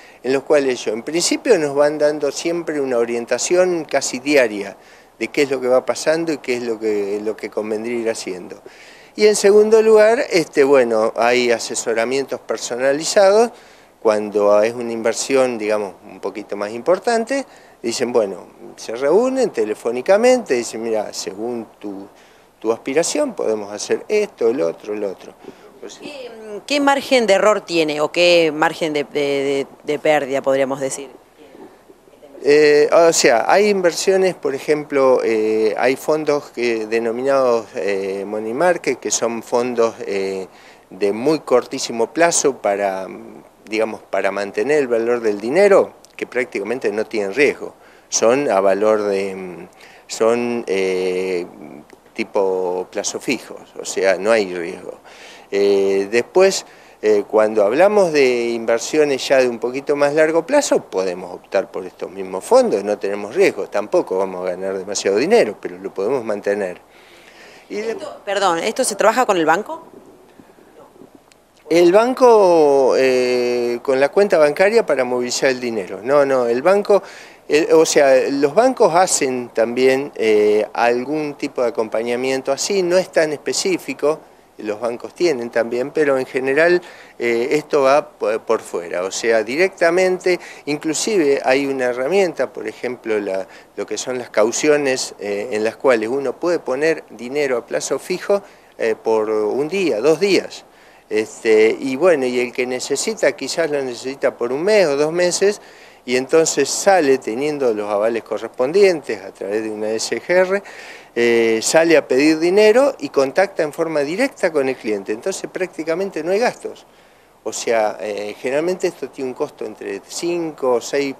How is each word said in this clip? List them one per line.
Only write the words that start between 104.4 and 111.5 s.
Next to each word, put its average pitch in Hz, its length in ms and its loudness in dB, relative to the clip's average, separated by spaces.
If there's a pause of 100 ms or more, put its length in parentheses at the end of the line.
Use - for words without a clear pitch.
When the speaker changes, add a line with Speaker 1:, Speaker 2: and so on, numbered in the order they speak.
Speaker 1:
un 143 100 -4
mes 202 240 4
o 139 100 0
dos 151 160 0
meses, 180 480 0 (460)
y 123 100 0
entonces 143 520 2
sale 160 500 4
teniendo 131 560 -2
los 104 160 -6
avales 107 320 0
correspondientes 139 1000 0
a 95 100 -14
través 101 300 -4
de 110 80 -6
una 107 200 -6
S 113 300 -4
G - 140 -2
R, 185 280 2 (540)
eh, 117 460 2